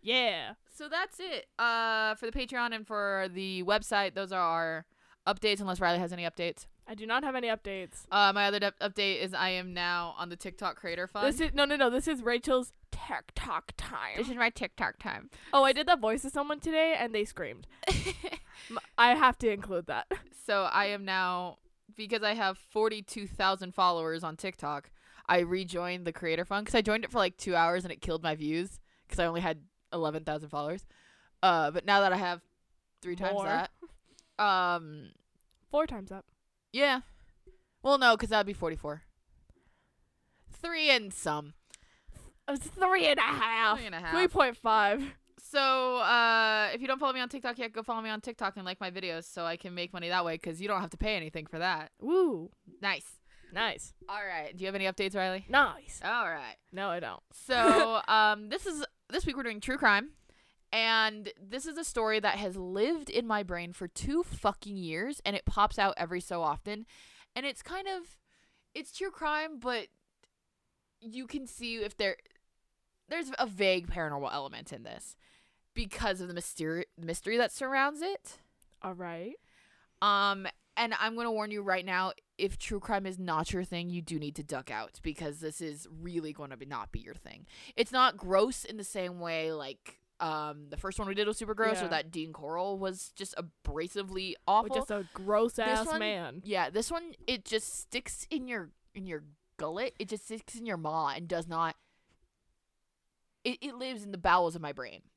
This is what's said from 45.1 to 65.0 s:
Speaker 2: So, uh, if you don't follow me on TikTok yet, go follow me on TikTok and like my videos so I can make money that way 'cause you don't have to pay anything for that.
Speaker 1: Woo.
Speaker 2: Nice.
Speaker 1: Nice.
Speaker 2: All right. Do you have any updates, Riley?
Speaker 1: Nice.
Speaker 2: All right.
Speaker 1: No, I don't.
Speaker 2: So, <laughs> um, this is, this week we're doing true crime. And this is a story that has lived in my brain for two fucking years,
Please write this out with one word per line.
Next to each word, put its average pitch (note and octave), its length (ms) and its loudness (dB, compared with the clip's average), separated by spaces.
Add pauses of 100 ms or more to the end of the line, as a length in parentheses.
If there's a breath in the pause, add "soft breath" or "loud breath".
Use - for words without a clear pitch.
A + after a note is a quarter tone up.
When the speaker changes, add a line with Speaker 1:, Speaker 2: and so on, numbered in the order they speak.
Speaker 2:
So, C4 600 2
uh, A3+ 720 6
if A#3 80 -6
you C4 60 -4
don't C4 120 2
follow C4+ 140 2
me B3+ 80 -2
on B3 80 -2
TikTok A#3+ 300 -6
yet, A#3 140 -6
go A3+ 100 -6
follow A3+ 180 -4
me A3 100 -6
on G#3+ 120 -4
TikTok A3 340 -4
and G3 80 -10
like F3+ 160 -6
my F#3 100 -4
videos F3 340 -4
so F3 200 -8
I E3+ 120 -2
can F3+ 180 -12
make F3 180 -6
money E3+ 160 -6
that F3+ 160 2
way D#3+ 140 -2
'cause E3 220 -6
you G3+ 80 -4
don't G3 120 2
have F3 100 -6
to - 60 -14
pay G#3+ 200 0
anything D#3+ 300 -6
for D#3+ 120 -10
that. E3+ 420 -2
Speaker 1:
Woo. C4+ 500 2 (300)
Speaker 2:
Nice. F#3+ 380 -2 (340 soft breath)
Speaker 1:
Nice. G#3 400 -2 (160)
Speaker 2:
All G3+ 160 -4
right. E3+ 320 -6
Do F3+ 60 -6
you F#3+ 60 -2
have F#3+ 60 -4
any G3 120 0
updates, F#3+ 280 0
Riley? F#3 340 0
Speaker 1:
Nice. B3 540 2
Speaker 2:
All A3 280 0
right. C#3 260 -6 (160)
Speaker 1:
No, G3 160 -4
I F3 120 -2
don't. B2 220 -8 (100)
Speaker 2:
So, A3+ 720 4
<laughs> - 40 -6
um, G#3+ 400 4
this D4+ 180 -4
is, D#4 160 -4 (280)
this D#4 160 -2
week C4+ 100 -2
we're C#4 60 -6
doing A3 180 -4
true C4 160 -2
crime. A#3 360 4 (600 soft breath)
And A3 680 2
this A#3 280 -8
is D#4 100 -8
a E4 80 -6
story A3 360 2
that G3+ 180 2
has G3 180 -4
lived G#3 540 -2
in A#3 160 0
my G#3+ 160 0
brain F3 320 -6
for F#3 140 -10
two D4+ 340 -2
fucking G3+ 560 -2
years, F3+ 480 -4